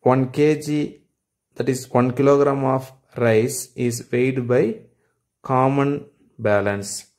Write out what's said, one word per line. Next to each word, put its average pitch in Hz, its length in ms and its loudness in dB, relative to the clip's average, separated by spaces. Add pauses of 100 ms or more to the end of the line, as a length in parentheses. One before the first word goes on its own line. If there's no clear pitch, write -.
One 127 280 2
K 147 300 0
G, 147 400 -6 (560)
that 123 120 -4
is 127 220 -4
one 123 220 2
kilogram 139 520 2
of 131 280 -2 (240)
rice 117 580 0
is 120 380 -4
weighed 127 340 -2
by 156 300 0 (640)
common 139 640 0 (340)
balance 101 680 -2 (120)